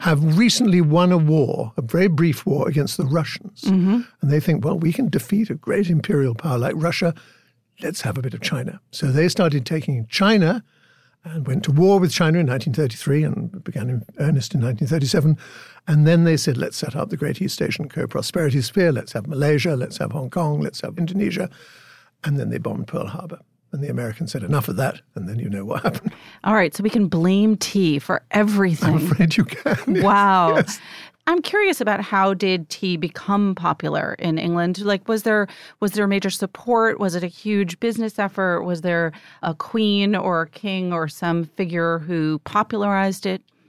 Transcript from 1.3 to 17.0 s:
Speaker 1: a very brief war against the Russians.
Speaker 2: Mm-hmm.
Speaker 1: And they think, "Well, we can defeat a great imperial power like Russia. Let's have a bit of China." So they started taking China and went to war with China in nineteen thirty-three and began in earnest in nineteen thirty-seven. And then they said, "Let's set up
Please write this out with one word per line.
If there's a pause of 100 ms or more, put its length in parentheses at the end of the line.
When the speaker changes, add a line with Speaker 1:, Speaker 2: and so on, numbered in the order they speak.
Speaker 1:
a
very
brief
war
against
the
Russians.
Speaker 2:
Mm-hmm. (200)
Speaker 1:
And
they
think,
"Well,
we
can
defeat
a
great
imperial
power
like
Russia. (640)
Let's
have
a
bit
of
China." (100)
So
they
started
taking
China (580)
and
went
to
war
with
China
in
nineteen
thirty-three
and
began
in (140)
earnest
in
nineteen
thirty-seven. (480)
And
then
they
said,
"Let's
set
up